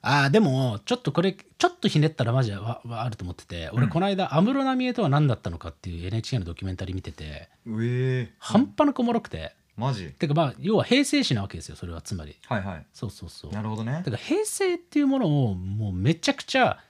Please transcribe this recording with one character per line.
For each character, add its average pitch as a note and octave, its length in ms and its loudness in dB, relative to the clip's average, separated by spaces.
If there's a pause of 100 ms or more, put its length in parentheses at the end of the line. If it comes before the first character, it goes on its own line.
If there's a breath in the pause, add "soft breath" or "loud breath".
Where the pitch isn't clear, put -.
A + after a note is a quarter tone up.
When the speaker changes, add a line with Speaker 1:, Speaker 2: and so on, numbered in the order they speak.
Speaker 1:
あ C#3 260 4
ー、 - 20 2
で F3+ 100 6
も、 C3 460 2
ち - 80 0
ょ - 20 4
っ A#3+ 60 -14
と D#3 100 -2
こ E3+ 100 2
れ、 F#3 120 2
ち - 320 -2
ょ - 40 4
っ F4 100 -6
と - 80 0
ひ - 120 4
ね D3+ 80 6
っ - 40 2
た D3 120 -2
ら A2+ 80 2
マ C3 120 2
ジ A2 80 0
で G2 60 -6
わ-、 A2 280 -8
わ-、 A#2 180 -8
あ B2 60 -2
る G#2+ 60 -8
と - 80 -12
思 F2+ 100 -8
っ - 20 -10
て - 100 -20
て、 E2 280 -10
俺、 A#2+ 120 4
Speaker 2:
う - 20 0
ん。 - 20 0
Speaker 1:
こ D#3 100 0
の F#3 60 2
間、 F#3+ 300 0
安 E3 100 6
室 B3+ 80 2
奈 C4+ 240 0
美 B3+ 80 0
恵 B3 80 -2
と B3 80 -2
は F3 80 2
何 D3 180 4
だ A#2 80 2
っ - 60 -18
た - 80 -6
の E2+ 80 -6
か E2+ 120 -10
っ - 40 -12
て - 160 -12
い E2+ 140 -8
う F2+ 40 -6
エ F#2+ 40 -4
ヌ A2 60 -2
エ - 20 0
イ - 20 -2
チ - 100 -8
ケ C3 60 0
ー - 20 0
の F2+ 60 -4
ド F2 80 -8
キ - 100 -10
ュ F#2+ 40 -6
メ F#2 60 -4
ン F2+ 40 -8
タ G2 80 -8
リ F#2+ 80 -8
ー - 20 -6
見 F#2 60 -6
て G2 100 -12
て、 D2+ 380 -14 (160)
Speaker 2:
う A2 180 -4
え B2+ 400 0
ー。 A2 140 -10
Speaker 1:
半 - 300 2
端 - 200 4
な C#4+ 60 2
く - 60 -4
お B3+ 40 2
も A#3 100 2
ろ A3+ 80 0
く - 60 -18
て。 - 280 -8 (200)
Speaker 2:
マ B2+ 180 -2
ジ？ F#2+ 180 -8
Speaker 1:
て - 160 -2
か、 D3 60 2
ま C#3+ 100 4
あ、 B2+ 160 0
要 F#3+ 180 2
は D#3 60 4
平 C4+ 200 4
成 C#4 200 2
史 C3+ 120 2
な G2+ 60 0
わ F#2+ 60 -6
け - 100 -10
で - 40 -10
す - 80 -14
よ、 - 60 -14
そ - 100 -12
れ F2 80 -8
は E2 80 -10
つ - 140 -8
ま D#2+ 100 -8
り。 D2 200 -16
Speaker 2:
は A#2 120 -2
い F#2+ 60 -4
は F#2+ 140 -8
い。 D2+ 160 -16
Speaker 1:
そ - 140 -10
う - 40 -8
そ - 140 -16
う E2 40 -14
そ - 200 -16
う。 - 20 -10
Speaker 2:
な G#2 100 -6
る G#2+ 80 -4
ほ G#2+ 60 -4
ど A2+ 80 -6
ね。 A#2 100 -4
Speaker 1:
だ E3+ 100 -4
か D3+ 80 -4
ら G2+ 60 -4
平 G4+ 280 -2
成 F#4+ 300 -2
っ - 20 -10
て - 220 -4
い - 20 4
う C#4+ 60 4
も C4+ 120 2
の D3 260 2
を G2+ 100 0
も G2 340 -4
う F#2+ 40 -4
め G#2 220 2
ち - 140 0
ゃ C4+ 40 2
く - 100 -6
ち - 140 -2
ゃ B3 220 4 (100)